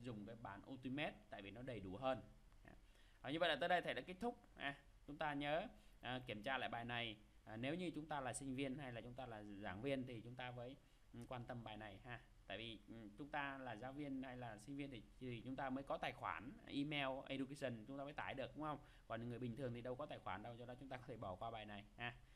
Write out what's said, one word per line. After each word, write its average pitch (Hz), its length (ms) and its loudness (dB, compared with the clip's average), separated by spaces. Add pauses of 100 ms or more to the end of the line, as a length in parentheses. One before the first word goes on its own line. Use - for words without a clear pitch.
dùng 110 240 -2
cái 113 100 -6
bản 101 260 -6 (100)
Ultimate 135 420 0 (160)
tại 104 120 -6
vì 98 100 -6
nó 113 100 -8
đầy 127 180 -2
đủ 95 160 -2
hơn. 127 260 4 (1000)
À, 131 100 0
như 160 80 4
vậy 175 100 10
là 151 60 8
tới 170 140 6
đây 175 120 10
thầy 147 120 2
đã 123 80 0
kết 185 200 -6
thúc. 240 160 2 (180)
À, 139 200 0 (320)
chúng 147 100 -6
ta 151 160 4
nhớ, 147 340 6 (340)
à, 123 260 2
kiểm 107 160 0
tra 135 140 6
lại 107 120 2
bài 120 160 2
này. 117 320 2 (280)
À, 110 120 -4
nếu 135 180 4
như 180 160 2
chúng 151 140 -2
ta 151 160 2
là 123 120 4
sinh 135 220 0
viên 135 220 4
hay 135 140 -2
là 117 100 -2
chúng 120 120 -8
ta 127 120 -4
là 110 180 -4
giảng 101 380 -2
viên 131 260 4
thì 117 140 -2
chúng 120 140 -8
ta 127 160 -2
mới, 123 240 -6 (380)
ừ, 117 140 -6
quan 123 180 0
tâm 120 180 -4
bài 107 140 -4
này 104 280 -6
ha. 120 140 -4 (280)
Tại 98 100 0
vì, 113 300 -2
ừ, 110 300 -8
chúng 147 120 -4
ta 139 280 2
là 127 180 -4
giáo 123 180 -2
viên 135 300 0
hay 127 140 -2
là 113 200 -2
sinh 139 200 -6
viên 139 140 -2
thì, 113 100 -6 (180)
thì 123 260 -2
chúng 131 100 -2
ta 139 140 2
mới 135 140 2
có 151 140 2
tài 156 140 2
khoản 113 400 0 (160)
email 143 420 4 (180)
education 127 600 2
chúng 135 100 -4
ta 139 60 -2
mới 143 100 -4
tải 104 200 0
được, 123 220 0
đúng 147 100 0
không? 151 140 2 (280)
Còn 113 220 0
người 117 100 0
bình 120 160 2
thường 123 180 2
thì 120 80 -2
đâu 123 140 0
có - 100 -2
tài 123 140 -4
khoản 104 240 0
đâu, 117 120 -4
do 117 100 -8
đó 123 140 -4
chúng 135 100 -8
ta 131 80 0
có 120 100 -10
thể 120 100 -2
bỏ 98 180 0
qua 113 160 -2
bài 107 140 -2
này 104 180 -4 (140)
ha. 120 180 0 (200)